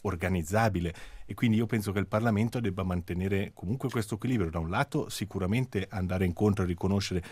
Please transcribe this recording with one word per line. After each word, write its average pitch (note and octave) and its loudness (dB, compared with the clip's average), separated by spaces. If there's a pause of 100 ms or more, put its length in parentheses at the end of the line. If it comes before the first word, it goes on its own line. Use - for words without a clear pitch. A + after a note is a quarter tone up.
organizzabile. F#2 0 (320)
E A2 -8
quindi A2 4
io A#2 2
penso G#2 0
che G2 0
il F#2+ 0
Parlamento A2 2
debba G2 -2
mantenere F#2 -2
comunque B2 -4
questo A#2 -2
equilibrio. A2 0
Da E2 -2
un E2 -2
lato B2+ 0
sicuramente G2 -2
andare F#2 0
incontro F#2+ 4
a - 0
riconoscere F#2 0